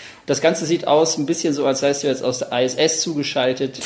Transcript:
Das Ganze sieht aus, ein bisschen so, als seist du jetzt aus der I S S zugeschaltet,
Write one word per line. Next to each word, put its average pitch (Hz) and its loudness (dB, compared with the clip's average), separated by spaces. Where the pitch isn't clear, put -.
Das 143 0
Ganze 160 2
sieht 165 0
aus, 156 4
ein 156 -2
bisschen 165 0
so, 139 -2
als 131 2
seist 143 0
du 147 0
jetzt 131 -2
aus 123 -2
der - -6
I 123 2
S 127 0
S 160 2
zugeschaltet, 135 -2